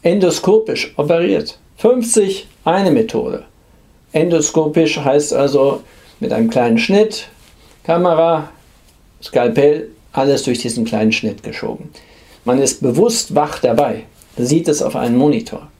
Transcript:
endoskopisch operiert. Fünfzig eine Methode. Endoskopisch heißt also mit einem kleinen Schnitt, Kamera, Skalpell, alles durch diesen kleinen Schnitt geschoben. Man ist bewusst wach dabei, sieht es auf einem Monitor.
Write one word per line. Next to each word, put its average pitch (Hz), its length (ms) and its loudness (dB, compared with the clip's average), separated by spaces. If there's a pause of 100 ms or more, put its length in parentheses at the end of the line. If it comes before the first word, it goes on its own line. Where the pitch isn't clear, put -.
endoskopisch 180 920 0
operiert. 165 640 -2 (180)
Fünfzig 226 720 0 (160)
eine 185 280 2
Methode. 123 540 -2 (680)
Endoskopisch 156 840 0
heißt 143 360 0
also 139 480 0 (380)
mit 127 140 -4
einem 113 160 0
kleinen 117 280 2
Schnitt, 208 500 0 (560)
Kamera, 165 640 2 (720)
Skalpell, 139 680 0 (220)
alles 135 320 0
durch 120 160 -2
diesen 117 260 -4
kleinen 110 260 0
Schnitt 110 320 -6
geschoben. - 460 -10 (540)
Man 127 160 0
ist - 220 -2
bewusst 165 540 0
wach 147 240 -2
dabei, 113 440 0 (340)
sieht 143 300 0
es 151 140 0
auf - 140 -4
einem 123 220 0
Monitor. 131 520 0 (100)